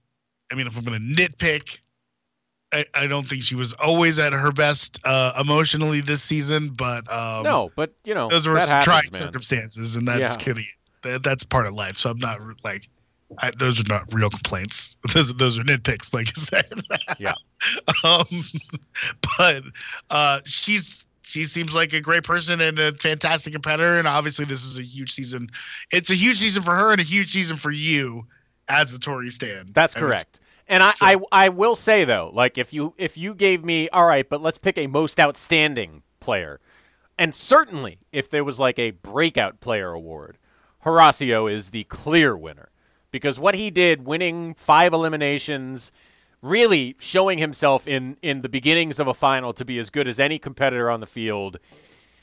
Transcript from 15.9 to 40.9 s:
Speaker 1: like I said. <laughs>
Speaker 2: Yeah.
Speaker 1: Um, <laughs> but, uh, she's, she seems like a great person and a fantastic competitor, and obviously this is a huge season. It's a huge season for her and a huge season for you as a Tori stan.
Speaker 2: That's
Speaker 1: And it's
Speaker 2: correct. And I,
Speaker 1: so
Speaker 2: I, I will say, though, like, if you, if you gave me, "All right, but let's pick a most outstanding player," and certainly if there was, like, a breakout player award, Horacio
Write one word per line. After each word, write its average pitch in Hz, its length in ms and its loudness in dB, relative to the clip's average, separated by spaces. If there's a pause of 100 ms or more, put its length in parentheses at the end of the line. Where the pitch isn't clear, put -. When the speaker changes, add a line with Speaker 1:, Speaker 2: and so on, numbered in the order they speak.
Speaker 1:
like 113 140 -2
I - 60 -6
said. - 300 0 (300)
<laughs> - 240 -6
Speaker 2:
Yeah. - 160 -4 (680)
Speaker 1:
Um, 165 200 4 (540)
<laughs> - 600 -6
but, 156 240 4 (480)
uh, 143 340 2
she's, - 600 -4 (180)
she 156 220 -4
seems 160 300 -4
like 165 180 0
a 156 80 -2
great 160 220 0
person 170 380 -2
and 160 180 0
a 151 160 0
fantastic 156 580 -2
competitor, 156 460 0
and 165 80 0
obviously 147 380 -2
this 135 200 -6
is 131 140 -8
a 127 40 -10
huge 123 300 -12
season. 123 360 -8 (440)
It's 175 180 0
a 190 40 4
huge 214 220 4
season 202 260 2
for 175 120 0
her 208 180 4
and 196 80 2
a 170 40 2
huge 180 280 -2
season 170 240 -2
for 147 160 -6
you 143 540 -2 (420)
as 139 260 0
a 123 60 -10
Tori 127 300 -8
stan. 101 420 -10
Speaker 2:
That's 156 240 4
Speaker 1:
And 120 80 -4
it's 135 80 2
Speaker 2:
correct. - 280 -2 (280)
And 190 160 6
I, 202 80 8
Speaker 1:
so 202 140 4
Speaker 2:
I, 196 100 10 (160)
I 190 160 8
will 196 260 2
say, 214 300 4
though, 101 280 0
like, 123 260 2
if 123 140 -4
you, 151 240 -6
if 175 220 -6
you 196 160 -8
gave 185 300 2
me, 165 240 0
"All 175 180 6
right, 147 220 4
but 147 120 -4
let's 160 180 -2
pick 185 200 -2
a 147 80 -2
most 143 320 0
outstanding 143 840 0 (180)
player," 85 400 -4 (580)
and 160 160 0
certainly 185 640 2 (140)
if 139 180 -4
there 147 140 -2
was, 135 160 -6
like, 127 180 2
a 117 140 -2
breakout 107 680 -2
player 104 320 -4
award, 80 460 -14 (460)
Horacio 139 680 6